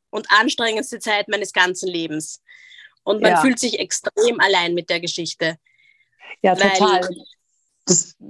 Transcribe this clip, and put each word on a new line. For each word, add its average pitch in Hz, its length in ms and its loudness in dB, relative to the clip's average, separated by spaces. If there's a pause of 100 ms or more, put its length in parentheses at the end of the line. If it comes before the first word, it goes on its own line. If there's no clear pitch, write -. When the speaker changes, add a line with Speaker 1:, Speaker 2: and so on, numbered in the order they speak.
(120)
Speaker 1:
und 214 200 -8
anstrengendste 220 680 0
Zeit 208 280 -2
meines 202 240 -4
ganzen 185 380 0
Lebens. 160 520 -8 (640)
Und 208 180 -2
man 180 120 4
Speaker 2:
Ja. 165 80 4
Speaker 1:
fühlt 247 180 2
sich - 200 -4
extrem - 600 -2
allein 175 340 2
mit 175 160 -4
der 170 100 -2
Geschichte. 165 580 -6 (840)
Speaker 2:
Ja, 190 140 4
Speaker 1:
Weil 196 160 4
Speaker 2:
total. 190 380 2 (800)
Das, 180 280 0 (140)